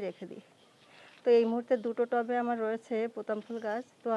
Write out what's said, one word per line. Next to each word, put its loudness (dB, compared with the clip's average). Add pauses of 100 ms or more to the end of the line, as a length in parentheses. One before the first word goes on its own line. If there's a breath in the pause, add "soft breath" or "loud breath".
রেখে -10
দিই। -16 (800 loud breath)
তো 2 (100)
এই 4
মুহূর্তে 0 (120)
দুটো 0
টবে 0
আমার 0
রয়েছে -4 (200)
বোতাম -4
ফুল -8 (100)
গাছ, -4 (180)
তো -4